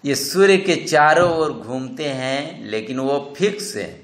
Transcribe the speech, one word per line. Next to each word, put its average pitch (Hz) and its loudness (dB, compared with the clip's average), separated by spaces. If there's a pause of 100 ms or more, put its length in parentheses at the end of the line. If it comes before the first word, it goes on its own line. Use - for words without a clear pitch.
ये 143 0
सूर्य 190 4
के 180 2
चारों 156 4
ओर 156 0
घूमते 131 -8
हैं, 135 -6
लेकिन 110 -6
वो 135 -2
fix - -2 (260)